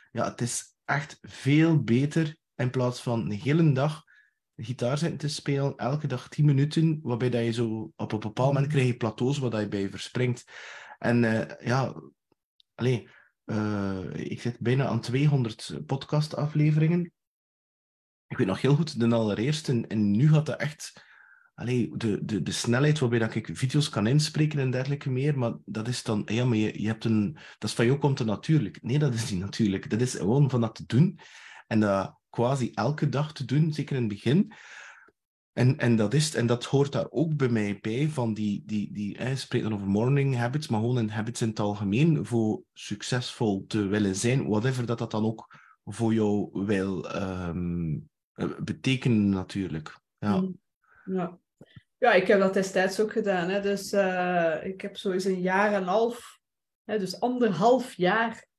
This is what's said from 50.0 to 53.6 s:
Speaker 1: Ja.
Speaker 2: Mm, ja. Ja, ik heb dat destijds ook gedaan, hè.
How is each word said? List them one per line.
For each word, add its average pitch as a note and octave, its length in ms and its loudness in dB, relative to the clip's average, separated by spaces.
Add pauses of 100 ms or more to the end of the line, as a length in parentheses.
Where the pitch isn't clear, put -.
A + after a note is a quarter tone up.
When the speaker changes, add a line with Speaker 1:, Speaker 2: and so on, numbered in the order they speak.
Speaker 1:
Ja. G#2 220 0
Speaker 2:
Mm, F#3 180 -6 (460)
ja. F#3 340 -6 (600)
Ja, B3 140 6
ik F#3 140 6
heb G#3 120 6
dat F#3+ 160 2
destijds F#3+ 460 0
ook G#3+ 120 0
gedaan, F#3+ 360 0
hè. G3 120 -2